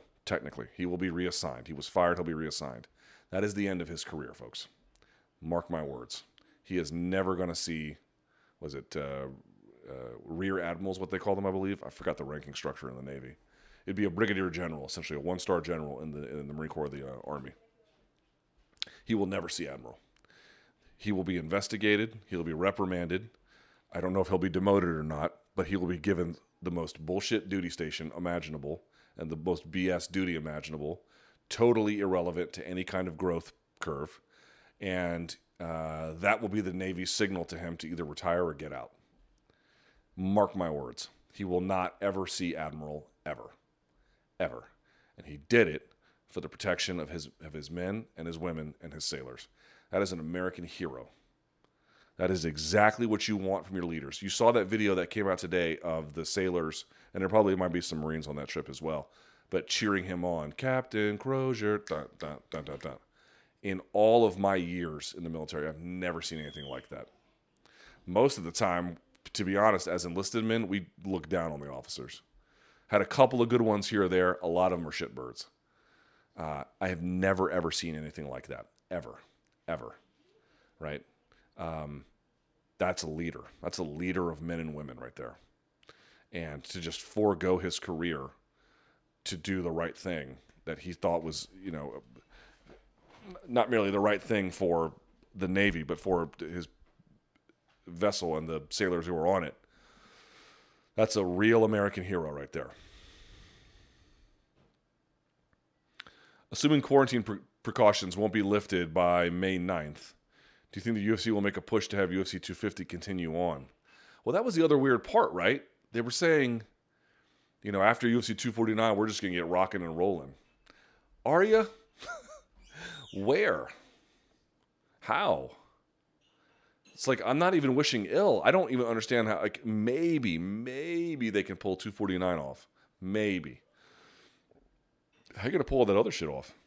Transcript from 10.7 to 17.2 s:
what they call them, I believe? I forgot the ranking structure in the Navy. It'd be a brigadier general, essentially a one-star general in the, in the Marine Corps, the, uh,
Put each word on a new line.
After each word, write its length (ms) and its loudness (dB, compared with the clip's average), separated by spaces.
what 120 -6
they 60 -2
call 180 0
them, 100 -2
I 60 0
believe? 340 -2
I 40 -10
forgot 280 -4
the 80 -8
ranking 300 -10
structure 340 -8
in 80 -12
the 40 -14
Navy. 360 -12
It'd 120 -6
be 80 2
a 40 2
brigadier 400 0
general, 360 -6
essentially 320 -8
a 40 -6
one-star 380 0
general 400 -4
in 120 -10
the, 180 -8
in 180 -10
the 60 -10
Marine 160 -8
Corps, 180 -4
the, 180 -10
uh, 100 -12